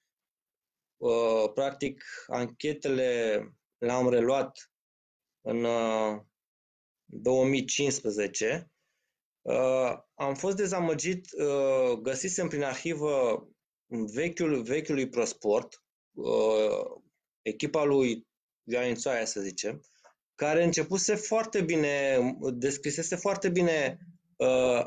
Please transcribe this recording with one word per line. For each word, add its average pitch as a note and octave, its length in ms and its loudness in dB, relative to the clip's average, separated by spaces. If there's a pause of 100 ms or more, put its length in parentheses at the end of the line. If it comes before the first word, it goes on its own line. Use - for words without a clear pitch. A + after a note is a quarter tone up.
(960)
uh, A2+ 580 2
practic, C#3 500 -4 (220)
anchetele B2 1120 -2 (380)
le-am B2 300 2
reluat B2+ 600 0 (800)
în, A#2 160 -2
uh, A2 560 0 (840)
două B2+ 400 2
mii C3+ 200 2
cincisprezece. A#2 1080 -2 (720)
Uh, B2+ 580 0 (160)
am C#3 200 -2
fost F#3 220 -2
dezamăgit, F3+ 760 -2
uh, C3+ 640 2
găsisem C3+ 500 -2
prin C#3+ 140 -2
arhivă C#3+ 840 0 (400)
vechiul, C3 760 -2
vechiului C3+ 460 -2
Prosport, A#2 760 0 (280)
uh, A2 880 0 (420)
echipa D3 420 -2
lui C3 420 2 (360)
Ioan A#2+ 320 0
Țoaia, A#2 300 -2
să G#2+ 160 -6
zicem, F#2 400 -6 (540)
care D#3 300 2
începuse E3 500 0
foarte A3 480 -2
bine, C#3+ 560 2 (340)
descrisese C#3 640 -4
foarte F#3+ 320 -2
bine, E3+ 500 2 (380)
uh, B2+ 500 4